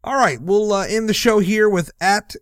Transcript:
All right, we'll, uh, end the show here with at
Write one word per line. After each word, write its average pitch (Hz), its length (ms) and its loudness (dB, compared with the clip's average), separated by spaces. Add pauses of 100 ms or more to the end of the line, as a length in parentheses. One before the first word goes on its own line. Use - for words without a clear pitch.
All 277 100 -4
right, 175 260 0
we'll, 208 300 0
uh, 196 140 -2
end 220 240 -4
the 214 40 0
show 220 260 2
here 214 300 2
with 180 300 -2
at 202 420 -2